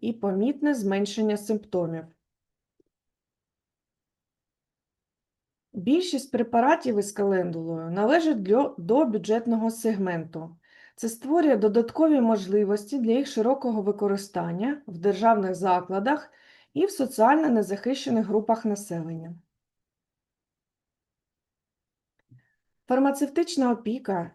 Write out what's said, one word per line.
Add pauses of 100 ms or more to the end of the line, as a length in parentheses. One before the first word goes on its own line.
і
помітне
зменшення
симптомів. (3750)
Більшість
препаратів
із
календулою
належать
для,
до
бюджетного
сегменту. (400)
Це
створює
додаткові
можливості
для
їх
широкого
використання
в
державних
закладах (440)
і
в
соціально
незахищених
групах
населення. (3500)
Фармацевтична
опіка